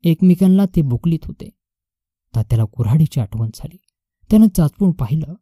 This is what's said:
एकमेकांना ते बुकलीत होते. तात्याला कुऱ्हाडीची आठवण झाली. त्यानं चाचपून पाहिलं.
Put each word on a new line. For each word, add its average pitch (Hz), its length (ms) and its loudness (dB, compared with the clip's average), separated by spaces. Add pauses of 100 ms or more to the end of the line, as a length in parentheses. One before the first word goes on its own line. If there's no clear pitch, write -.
एकमेकांना 185 600 2 (120)
ते 170 60 0
बुकलीत 147 420 -2
होते. - 260 -16 (840)
तात्याला 113 300 -2
कुऱ्हाडीची 127 560 -2
आठवण 110 340 -6
झाली. - 220 -16 (540)
त्यानं 214 260 6
चाचपून 175 360 0
पाहिलं. 151 500 -4